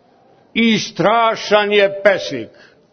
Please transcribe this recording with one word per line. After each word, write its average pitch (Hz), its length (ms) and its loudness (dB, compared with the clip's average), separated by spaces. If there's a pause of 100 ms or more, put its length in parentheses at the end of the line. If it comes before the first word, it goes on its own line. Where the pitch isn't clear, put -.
(540)
i 226 240 0
strašan 208 920 0
je 202 320 2
pesnik. 143 460 -2 (440)